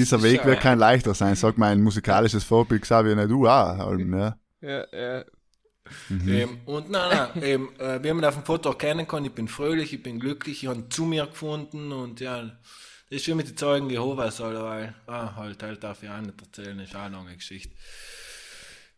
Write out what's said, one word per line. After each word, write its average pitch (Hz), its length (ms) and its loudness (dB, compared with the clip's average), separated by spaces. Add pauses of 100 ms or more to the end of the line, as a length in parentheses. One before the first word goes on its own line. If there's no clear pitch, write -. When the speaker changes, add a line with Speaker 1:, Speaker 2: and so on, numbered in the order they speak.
Speaker 1:
dieser 123 220 4
Weg 123 200 6
wird 131 120 6
Speaker 2:
schauen. - 60 0
Speaker 1:
kein 127 180 6
leichter 113 340 6
sein, 98 220 2
sagt 113 200 2
mein 104 260 6
musikalisches 104 600 4
Vorbild 113 400 4
Xavier 110 320 4
Naidu 110 320 4
auch, 104 320 6
halt, 98 220 -2
ja. 95 360 -2 (240)
Speaker 3:
Ja, 139 320 -8
ja. 123 320 -8 (840)
Speaker 1:
Mhm. 92 200 -4
Speaker 2:
Ähm, 120 360 0
und 151 260 -8
nein, 180 260 0 (180)
nein, 170 100 -6
ähm, 135 240 0 (100)
äh, 131 240 -6
wie 151 100 0
man 165 120 0
auf 143 100 4
dem 143 100 -10
Foto 160 260 -2
erkennen 156 360 -2
kann, 147 180 -6
ich 131 60 -8
bin 113 160 -8
fröhlich, 151 460 -4
ich 131 100 -10
bin 117 160 -12
glücklich, 139 460 -8
ich 135 40 -6
habe 117 200 -8
zu 165 160 -4
mir 160 220 -2
gefunden 151 640 -10
und 123 260 -10
ja, 127 240 -8
das 113 80 -12 (580)
ist 139 200 -8
wie 165 60 0
mit 156 160 -2
den - 60 -18
Zeugen 143 320 0
Jehovas, 123 520 -4
halt, 113 200 -6
weil, 110 340 -8 (120)
ah, 117 300 -10
halt, 104 260 -14
halt 107 220 -12
darf 101 180 -14
ich 104 80 -14
auch 104 100 -12
nicht 101 220 -14
erzählen, 101 380 -16
ist 95 160 -16
auch 101 60 -12
eine 98 120 -12
lange 90 220 -18
Geschichte. - 360 -16 (1300)